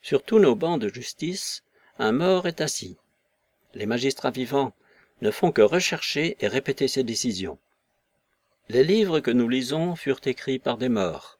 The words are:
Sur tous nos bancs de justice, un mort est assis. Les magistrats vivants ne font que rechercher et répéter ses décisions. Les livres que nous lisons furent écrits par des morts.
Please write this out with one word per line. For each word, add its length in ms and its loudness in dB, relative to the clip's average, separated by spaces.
Sur 200 0
tous 160 2
nos 160 8
bancs 260 0
de 80 -2
justice, 720 -8
un 140 0
mort 340 2
est 140 -6
assis. 380 -6
Les 120 -8
magistrats 440 -2
vivants 440 -2
ne 80 2
font 200 2
que 120 6
rechercher 800 0
et 80 0
répéter 400 -2
ses 160 -2
décisions. 540 -4
Les 160 4
livres 360 2
que 100 -2
nous 180 4
lisons 480 -2
furent 300 -2
écrits 320 -4
par 180 -2
des 140 -2
morts. 500 -2